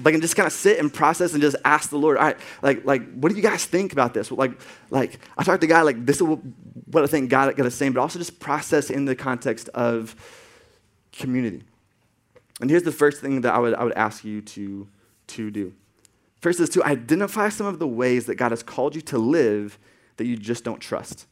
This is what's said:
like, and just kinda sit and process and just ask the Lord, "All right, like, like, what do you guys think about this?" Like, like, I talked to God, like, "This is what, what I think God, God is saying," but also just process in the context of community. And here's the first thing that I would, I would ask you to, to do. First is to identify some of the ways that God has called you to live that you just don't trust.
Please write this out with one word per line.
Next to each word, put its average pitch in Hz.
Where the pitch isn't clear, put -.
like, 160
and 160
just 165
kinda 180
sit 202
and 151
process 160
and 151
just 139
ask 151
the 147
Lord, 143
"All 123
right, 147
like, 139
like, 131
what 139
do 196
you 208
guys 208
think 185
about 127
this?" 104
Like, 123
like, -
I -
talked -
to 160
God, 165
like, 123
"This 143
is 190
what, 156
what -
I -
think 139
God, 135
God 131
is 123
saying," 139
but 123
also 160
just -
process 147
in 139
the 131
context 127
of 117
community. 123
And 127
here's 175
the 165
first 147
thing 135
that 117
I 117
would, 117
I 120
would 117
ask 107
you 107
to, 101
to 107
do. 98
First 175
is 160
to 175
identify 165
some 208
of 180
the 160
ways 123
that 98
God 120
has 117
called 143
you 165
to 135
live 110
that 117
you 120
just 113
don't 113
trust. -